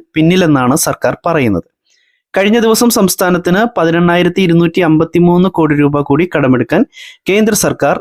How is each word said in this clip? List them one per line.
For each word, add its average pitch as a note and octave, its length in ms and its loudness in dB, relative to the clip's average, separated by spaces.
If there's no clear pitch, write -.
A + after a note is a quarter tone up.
പിന്നിലെന്നാണ് D#3 640 2
സർക്കാർ C3+ 460 -2
പറയുന്നത്. B2+ 460 -2
കഴിഞ്ഞ G#3 260 2
ദിവസം A3+ 300 2
സംസ്ഥാനത്തിന് F#3 720 0
പതിനെണ്ണായിരത്തി F3 680 0
ഇരുന്നൂറ്റി E3+ 380 0
അമ്പത്തിമൂന്ന് F3 680 2
കോടി D#3 260 -2
രൂപ C#3+ 260 0
കൂടി C#3+ 260 0
കടമെടുക്കാൻ C#3 560 0
കേന്ദ്ര G#3+ 280 0
സർക്കാർ D3 460 -2